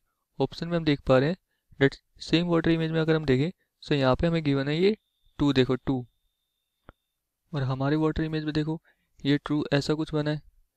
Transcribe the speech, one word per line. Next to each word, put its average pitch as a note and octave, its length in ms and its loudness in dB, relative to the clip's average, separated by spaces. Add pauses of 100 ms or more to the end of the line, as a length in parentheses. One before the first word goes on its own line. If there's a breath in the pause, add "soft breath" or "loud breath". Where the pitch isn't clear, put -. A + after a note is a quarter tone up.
(380)
ऑप्शन D3+ 300 -4
में F3 80 -2
हम E3 80 -4
देख D3 220 2
पा C3 120 6
रहे C#3 100 2
हैं F3+ 80 -2 (440)
that C#3 160 4 (240)
सेम E3+ 260 0
वाटर E3 240 2
इमेज E3 200 0
में D#3+ 100 -2
अगर D#3+ 160 2
हम D#3 80 -4
देखें, C#3 260 2 (320)
so - 100 -6
यहाँ C3+ 240 2
पे E3+ 100 0
हमें E3 180 0
गिवन C#3 240 0
है D3+ 80 -2
ये G3 200 2 (420)
टू, C#3+ 140 2
देखो C3 240 2
टू, B2+ 300 -4 (1500)
और C#3+ 100 -4
हमारी C3+ 340 -2
वाटर D#3 260 0
इमेज D#3 220 -4
में D3+ 100 -4
देखो D#3 260 -2 (400)
ये C#3+ 240 2
ट्रू D3+ 280 -2
ऐसा C#3+ 220 0
कुछ D#3 200 -6
बना D3+ 160 -2
है, D3+ 100 -4 (360)